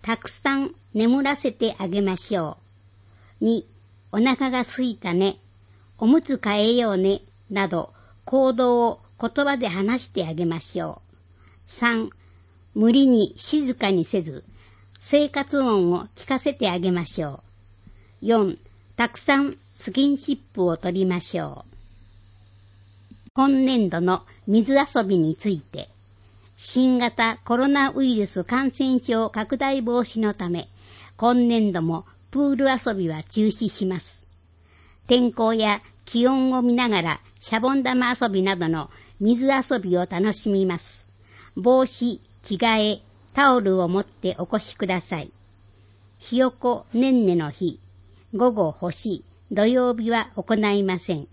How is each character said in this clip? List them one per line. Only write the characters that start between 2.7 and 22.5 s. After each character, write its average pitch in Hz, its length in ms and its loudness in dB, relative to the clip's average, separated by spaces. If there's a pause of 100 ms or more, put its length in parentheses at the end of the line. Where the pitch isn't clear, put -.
う。 - 40 -2
二、 226 220 0 (460)
お 202 60 -2
腹 262 320 0
が 247 100 -2
空 254 240 -6
い 233 120 -4
た 175 180 -6
ね、 190 220 0 (640)
お 220 80 0
む 311 160 6
つ 277 120 -4
替 208 220 -4
え 220 180 2
よ 233 180 2
う 190 40 0
ね、 196 240 0 (300)
な 196 180 -2
ど 165 240 -4 (320)
行 262 280 2
動 240 360 2
を 202 120 -4 (200)
言 262 240 -2
葉 277 120 0
で 233 120 -4
話 196 340 -2
し - 60 -16
て 175 180 -4
あ 160 80 -8
げ 175 100 -4
ま 165 160 -4
し - 200 -10
ょ 160 240 -10
う。 - 40 -20 (580)
三、 226 440 -2 (640)
無 220 180 4
理 277 140 6
に 233 300 4
静 277 380 -2
か 202 160 -2
に 175 140 2
せ 190 180 -2
ず、 147 220 -12 (540)
生 294 300 2
活 285 320 -2
音 196 320 2
を 180 140 -4 (100)
聞 - 100 -20
か 262 120 -2
せ 285 160 -2
て 214 160 -2
あ 180 80 -4
げ 180 120 0
ま 175 140 -2
し - 200 -8
ょ 139 180 -12 (800)
う。 - 40 -6
四、 214 320 2 (380)
た 233 120 0
く - 100 -12
さ 277 220 2
ん 285 180 -2
ス - 340 -14
キ 269 140 2
ン 285 100 2
シ 285 160 -6
ッ - 60 -4 (160)
プ 185 100 0
を 165 120 0
取 180 240 -4
り 190 60 2
ま 180 140 -2
し - 200 -6
ょ 101 280 -10
う。 - 60 -20 (1600)